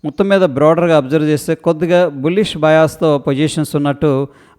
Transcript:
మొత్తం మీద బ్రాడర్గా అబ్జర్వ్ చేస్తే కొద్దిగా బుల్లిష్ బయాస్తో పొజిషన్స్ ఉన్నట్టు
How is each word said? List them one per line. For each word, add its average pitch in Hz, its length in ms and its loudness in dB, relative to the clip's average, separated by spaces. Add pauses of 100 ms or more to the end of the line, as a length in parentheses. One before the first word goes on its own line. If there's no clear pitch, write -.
మొత్తం 190 220 -2
మీద 196 140 2
బ్రాడర్గా 160 560 2
అబ్జర్వ్ 151 320 0
చేస్తే 151 260 -2
కొద్దిగా 170 520 0
బుల్లిష్ 156 500 -2
బయాస్తో 156 600 2
పొజిషన్స్ 147 580 -2
ఉన్నట్టు 143 520 -2 (320)